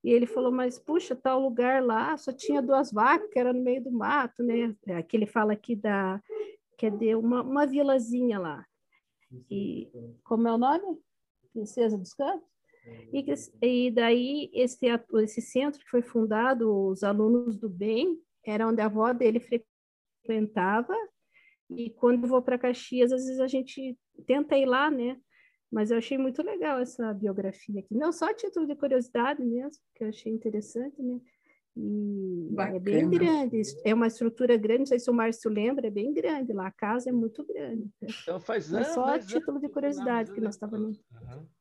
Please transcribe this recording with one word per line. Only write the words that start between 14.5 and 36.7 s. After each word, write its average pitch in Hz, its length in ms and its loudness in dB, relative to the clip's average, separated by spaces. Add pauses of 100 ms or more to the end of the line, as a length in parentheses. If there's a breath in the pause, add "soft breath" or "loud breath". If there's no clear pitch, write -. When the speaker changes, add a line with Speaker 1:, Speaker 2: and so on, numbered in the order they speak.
Speaker 1:
esse, 247 320 0 (380)
esse 220 160 -4
centro 277 400 -2
que - 100 -20
foi 240 120 2
fundado, 226 720 2 (160)
os 190 140 -2
alunos 214 540 4
do 214 120 -6
bem, 220 480 0 (280)
era 214 240 -2
onde 220 120 2
a 208 60 2
avó 214 260 2
dele 233 280 4
frequentava, 214 1500 -2 (720 soft breath)
e 233 220 -8
quando 240 320 4
eu 247 60 -2
vou 254 120 4
pra 254 160 0
Caxias, 247 540 2
às 262 140 0
vezes 262 160 -4
a 262 80 2
gente 262 500 -6 (260)
tenta 294 320 2
ir 269 100 4
lá, 269 220 2
né? 254 300 -2 (500 soft breath)
Mas 214 220 -2
eu 233 80 4
achei 247 180 -2
muito 262 280 -2
legal 320 340 -2
essa 240 340 -4
biografia 196 680 -4
aqui. - 120 -12
Não 302 200 0
só 330 180 -2
a 440 40 -2
título 359 340 -4
de 294 80 -4
curiosidade 262 680 0
mesmo, 254 380 -4 (100)
que - 120 -10
eu 214 40 -4
achei 220 240 -8
interessante, 226 680 -6
né? 247 180 -4 (560 soft breath)
E 202 800 -4
é 196 220 -2
bem 190 260 2
Speaker 2:
Bacana. 349 140 4
Speaker 1:
grande, 277 440 2 (220)
é 214 80 2
uma 233 140 4
estrutura 233 500 2
grande, 220 220 2
não 277 80 0
sei 247 140 2
se 247 100 -2
o - 20 4
Márcio 226 380 0
lembra, 233 380 0
é - 20 -2
bem 214 240 -2
grande 285 380 -2
lá, 190 160 -4
a 190 40 -8